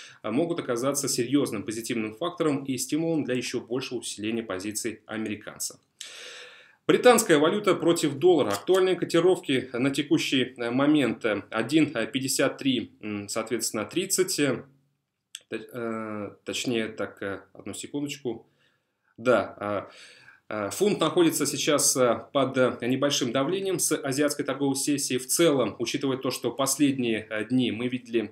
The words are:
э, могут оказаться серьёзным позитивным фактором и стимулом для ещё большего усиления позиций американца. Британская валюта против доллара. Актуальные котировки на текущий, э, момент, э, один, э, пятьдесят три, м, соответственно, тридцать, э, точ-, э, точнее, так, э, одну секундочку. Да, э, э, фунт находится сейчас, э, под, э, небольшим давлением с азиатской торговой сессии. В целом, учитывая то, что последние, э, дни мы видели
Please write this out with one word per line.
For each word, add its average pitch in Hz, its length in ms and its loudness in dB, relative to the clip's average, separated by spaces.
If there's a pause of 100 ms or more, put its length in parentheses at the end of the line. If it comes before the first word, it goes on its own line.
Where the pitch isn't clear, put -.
(240)
э, 110 60 -4
могут 165 300 0
оказаться 131 480 -2
серьёзным 120 560 0
позитивным 110 520 -4
фактором 156 480 -2
и 135 140 -4
стимулом 160 460 0
для 123 120 -2
ещё 120 240 -4
большего 123 400 -6
усиления 113 440 -6
позиций 101 640 -6
американца. - 720 -8 (1080)
Британская 208 500 8
валюта 185 360 4
против 160 400 2
доллара. 143 360 4
Актуальные 185 460 2
котировки 165 800 2
на 127 160 2
текущий, 143 680 0
э, 120 140 -4
момент, 139 560 2
э, 101 240 0
один, 131 440 2
э, 110 120 -2
пятьдесят 131 520 -2
три, 123 340 -2 (100)
м, 104 260 -6
соответственно, 113 560 -4
тридцать, 185 560 -2
э, 127 240 0 (840)
точ-, 110 220 -8
э, 110 580 -8 (140)
точнее, 110 440 -2
так, - 340 -10
э, 98 180 -6 (140)
одну 98 200 -14
секундочку. 143 720 -8 (720)
Да, 104 680 0 (640)
э, 110 60 -6 (120)
э, - 20 -8
фунт 208 300 0
находится 160 460 2
сейчас, 139 500 2
э, 120 240 4 (120)
под, 131 260 0
э, 127 200 4 (100)
небольшим 135 440 0
давлением 175 480 -2
с - 160 0
азиатской 139 480 -2
торговой 139 320 0
сессии. 135 420 -2
В 123 80 -12
целом, 135 540 2
учитывая 135 380 -2
то, 131 120 -4
что 123 220 -4
последние, 127 800 0
э, 107 160 -4
дни 123 260 0
мы 117 160 -4
видели 117 440 -4